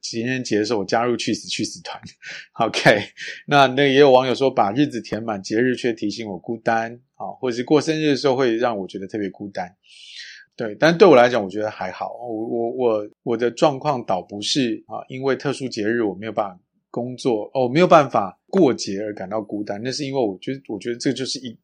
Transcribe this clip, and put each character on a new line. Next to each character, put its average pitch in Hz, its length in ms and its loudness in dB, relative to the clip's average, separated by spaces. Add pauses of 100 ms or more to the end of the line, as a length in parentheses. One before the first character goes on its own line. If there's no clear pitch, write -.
情 117 260 -8
人 131 160 -4
节 110 160 -2
的 107 60 0
时 107 80 -4
候 110 60 0
我 98 60 -4
加 117 200 0
入 120 120 0
去 113 180 -4
死 - 140 -8
去 - 160 -6
死 - 180 -10
团。 - 180 -14 (280)
<laughs> - 380 -6
OK， 107 360 4 (440)
那， 143 200 6
那 127 160 0
也 139 180 6
有 143 100 10
网 127 160 6
友 123 80 0
说 131 180 2
：“把 110 200 2
日 139 140 2
子 120 160 -6
填 107 200 -8
满， 107 200 -6
节 110 180 -2
日 127 160 2
却 120 160 -2
提 110 180 -6
醒 110 180 -8
我 92 100 -8
孤 - 200 -8
单。” 113 420 -2 (180)
啊， 101 80 -12 (140)
或 127 100 -2
者 113 60 -6
是 123 80 -4
过 147 160 4
生 156 200 -2
日 151 100 2
的 139 60 2
时 131 120 0
候 127 80 2
会 123 200 2
让 117 220 -2
我 95 80 -8
觉 95 100 -14
得 95 100 -10
特 107 120 -8
别 101 100 -4
孤 101 200 -12
单。 92 200 -10 (840)
对， 113 220 -8
但 165 200 4
对 202 100 8
我 151 100 10
来 123 120 8
讲， 120 140 0
我 95 80 -6
觉 101 100 -6
得 107 80 -2
还 92 220 -8
好。 95 260 -8
我， 113 300 -8
我， 120 240 -4
我， 113 400 0 (140)
我 117 120 0
的 120 140 0
状 139 260 2
况 131 280 -2
倒 92 180 -2
不 101 180 -12
是， 113 460 -2
啊， 110 220 -12
因 131 140 -10
为 135 120 0
特 131 180 -4
殊 127 160 -8
节 110 160 -6
日 117 180 0
我 101 120 -2
没 101 120 -12
有 110 60 -8
办 104 160 -4
法 92 120 -18 (300)
工 123 260 -8
作， 110 380 -2
哦， 127 140 0
没 135 120 0
有 180 80 6
办 156 200 8
法 101 380 -2
过 165 260 4
节 98 280 -6
而 107 140 -6
感 95 140 -10
到 107 140 -4
孤 104 220 -8
单。 104 180 -8
那 127 80 -6
是 131 140 -8
因 135 100 -6
为 135 60 0
我 98 200 -2
觉 131 140 -8
得， 135 140 -12
我 107 100 -8
觉 120 140 -8
得 120 40 -10
这 135 160 -2
就 123 140 -6
是 127 140 -8
一， 120 240 -14